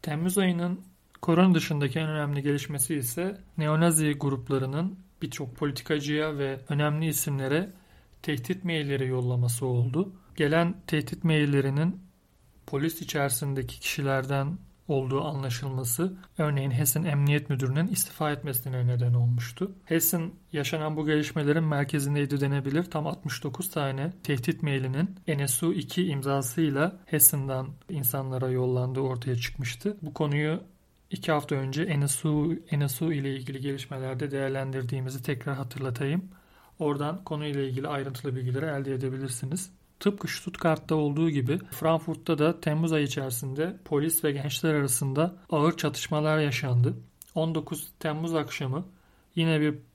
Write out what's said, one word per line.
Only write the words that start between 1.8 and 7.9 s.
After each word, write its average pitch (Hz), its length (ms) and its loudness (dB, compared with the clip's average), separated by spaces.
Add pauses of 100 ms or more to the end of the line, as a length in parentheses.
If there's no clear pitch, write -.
en 156 100 0
önemli 147 340 -2
gelişmesi 143 520 0
ise 175 460 -4 (180)
neonazi 156 540 4
gruplarının 139 880 -2 (240)
birçok 139 340 -8
politikacıya 147 800 -2
ve 135 300 -2
önemli 151 380 0
isimlere 151 640 0 (500)